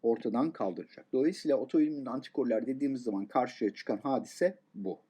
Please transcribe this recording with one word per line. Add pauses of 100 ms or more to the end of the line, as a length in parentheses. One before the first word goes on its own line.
ortadan
kaldıracak.
Dolayısıyla
otoimmün
antikorlar
dediğimiz
zaman
karşıya
çıkan
hadise (160)
bu. (100)